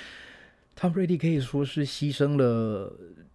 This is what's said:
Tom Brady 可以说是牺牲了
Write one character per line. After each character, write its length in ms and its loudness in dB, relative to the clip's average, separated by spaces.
Tom 180 0
Brady 240 2
可 80 0
以 120 4
说 240 -2
是 220 -2
牺 280 -2
牲 260 2
了 580 2